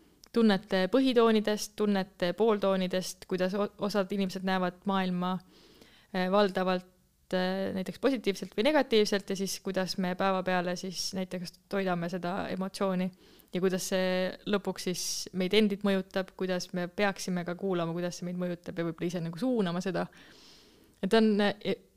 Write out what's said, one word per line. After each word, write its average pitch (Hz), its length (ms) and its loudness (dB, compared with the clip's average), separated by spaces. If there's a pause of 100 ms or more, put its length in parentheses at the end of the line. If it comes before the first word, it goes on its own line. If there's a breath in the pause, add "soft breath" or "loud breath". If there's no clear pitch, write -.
(340 soft breath)
tunnete 196 600 4
põhitoonidest, 226 840 4
tunnete 196 580 0
pooltoonidest, 190 920 0
kuidas 185 300 -2
o-, 208 220 -2
osad 202 320 0
inimesed 190 340 -2
näevad 185 400 0
maailma, 185 520 0 (760 loud breath)
eh, 185 180 0
valdavalt, 185 540 2 (480)
eh, 190 400 0
näiteks 185 260 -6
positiivselt 208 560 -2
või 233 140 2
negatiivselt 208 600 2
ja 196 60 -2
siis 185 240 -6
kuidas 185 380 -4
me 180 180 0
päeva 190 280 0
peale 180 320 0
siis - 420 -8
näiteks 180 400 -8 (120)
toidame 180 400 -2
seda 175 440 -4
emotsiooni 190 560 -2 (440 loud breath)
ja 180 100 -2
kuidas 185 280 0
see 185 360 0 (220)
lõpuks 196 400 -2
siis 175 140 -4 (340)
meid 185 200 2
endid 202 300 2
mõjutab, 190 520 0
kuidas 185 360 -2
me 175 120 -2
peaksime 185 600 -2
ka 175 120 -4
kuulama, 170 360 -2
kuidas 175 240 -4
see 175 80 -8
meid 180 140 -6
mõjutab 175 360 -6
ja 170 100 -2
võib-olla 165 240 -4
ise 175 120 -4
nagu 165 160 -6
suunama 202 440 0
seda. 170 220 -2 (960 loud breath)
Et 190 100 0
ta 226 100 6
on, 214 200 4
eh, - 360 0 (200)